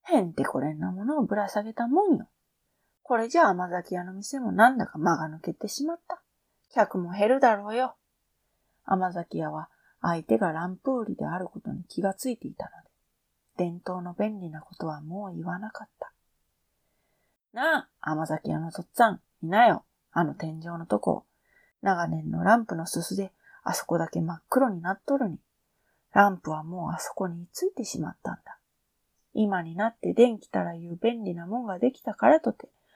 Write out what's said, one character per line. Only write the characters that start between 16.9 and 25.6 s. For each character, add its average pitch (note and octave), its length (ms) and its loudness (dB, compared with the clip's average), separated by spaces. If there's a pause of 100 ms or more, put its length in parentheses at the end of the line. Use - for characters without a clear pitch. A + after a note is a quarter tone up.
「な A#3 240 2
あ、 - 100 -6 (120)
甘 D#3 260 -2
崎 D#3 240 -4
屋 D#3 100 -2
の E3 100 -6
と - 120 -10
っ - 100 -12
つ - 80 -2
ぁ A3 120 8
ん、 F3 80 -8 (220)
見 D#3+ 60 -6
な G#3+ 180 8
よ。 F3 180 4 (280)
あ E3 120 2
の C#3+ 100 -2
天 D#3+ 260 -8
井 E3 60 -18
の E3+ 200 -10
と - 140 2
こ。 - 260 -2 (540)
長 E3+ 280 0
年 D#3 220 -4
の E3 120 -2
ラ G#3 140 8
ン A3+ 100 -2
プ E3+ 100 -4
の E3 100 -6
す - 160 -4
す F#3+ 140 -8
で、 G3 160 -6 (300)
あ D#3+ 100 -4
そ - 140 -4
こ E3+ 120 0
だ E3 100 0
け E3+ 120 -4
真 E3 160 -2
っ - 120 -20
黒 C4 200 4
に F3+ 140 -4
な F3+ 100 -2
っ - 120 -6
と C#4 120 2
る B3 120 0
に。 D#3 100 -8 (720)